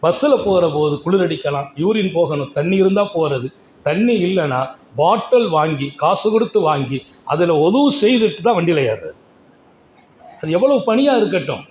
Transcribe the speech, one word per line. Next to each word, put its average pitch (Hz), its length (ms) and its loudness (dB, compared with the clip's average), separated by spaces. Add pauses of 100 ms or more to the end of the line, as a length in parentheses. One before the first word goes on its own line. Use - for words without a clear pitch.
பஸ்ஸில் 208 460 2
போகிற 185 180 2 (100)
போது 151 180 0 (120)
குளிர் 185 220 2
அடிக்கலாம், 147 420 -6 (140)
யூரின் 202 340 0
போகணும், 151 400 -2
தண்ணி 170 240 0
இருந்தா 196 240 2 (100)
போறது, 143 320 -2 (400)
தண்ணி 214 260 0 (120)
இல்லைன்னா 156 340 -2 (380)
பாட்டில் 214 580 2
வாங்கி, 151 300 -2 (160)
காசு 190 320 0
கொடுத்து 220 340 0
வாங்கி, 139 300 -2 (340)
அதுல 170 220 2 (120)
ஒது 220 140 2 (220)
செய்துட்டு 220 440 2
தான் 220 120 2
வண்டியில 165 240 0 (100)
ஏறுறது. - 240 -10 (1200)
அது 160 160 -6
எவ்வளவு 269 300 4
பணியா 269 340 2
இருக்கட்டும். 185 500 -2